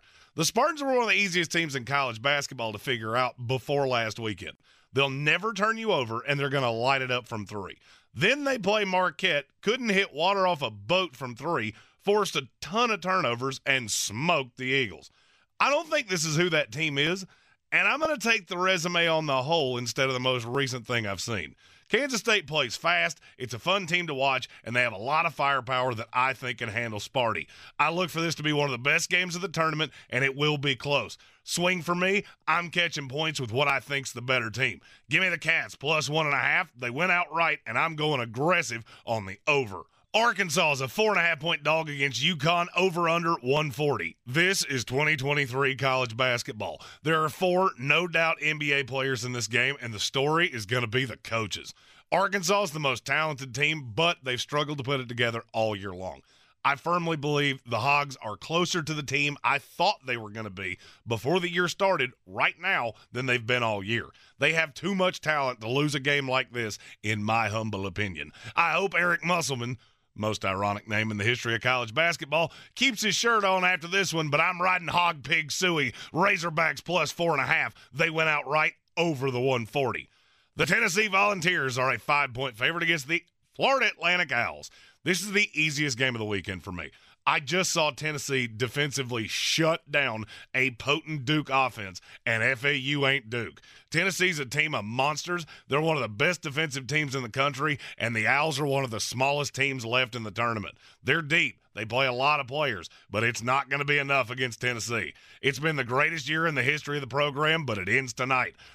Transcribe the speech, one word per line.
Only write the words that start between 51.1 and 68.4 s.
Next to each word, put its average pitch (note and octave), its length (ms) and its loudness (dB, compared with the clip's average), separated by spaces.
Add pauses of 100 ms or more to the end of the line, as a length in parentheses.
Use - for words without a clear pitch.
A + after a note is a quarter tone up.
coaches. G#2 560 -6 (380)
Arkansas F#3+ 500 2
is F#3 100 -2
the D3+ 80 -8
most C3+ 260 -2
talented C#3 500 -2
team, D3 400 -4
but E3 280 0
they've B2 160 -4
struggled D3 380 -4
to C3+ 60 -6
put C#3 160 -2
it B2+ 100 -8
together A#2 320 -2 (100)
all A2 240 0
year G2 200 -8
long. F2 260 -10 (420)
I C#3 120 2
firmly E3 420 -2
believe C#3+ 480 0
the A#2 140 -2
Hogs C#3+ 420 2
are G#2 160 -8
closer E3+ 460 0
to C#3+ 100 -6
the D3+ 80 -6
team C#3+ 420 -2
I C3 140 2
thought - 480 -2
they B2+ 100 -4
were A2+ 140 -8
gonna G#2+ 220 -8
be F#2 260 -8 (300)
before A#2 320 0
the F3 120 -2
year F3 160 2
started E3 440 0 (160)
right B2 340 -2
now E3+ 320 0 (180)
than B2 140 -4
they've B2 200 2
been B2 180 2
all G#2 200 0
year. A2 260 -2 (280)
They D3 160 2
have D#3+ 220 -2
too F#3 180 -4
much F#3 280 0
talent C#3 400 0
to A2 60 -8
lose C#3+ 280 2
a D3 40 -2
game C#3 300 0
like B2+ 240 0
this, A2+ 240 -4 (240)
in G#2+ 220 0
my A2 260 2
humble G#2 380 -4
opinion. F2+ 440 -6 (240)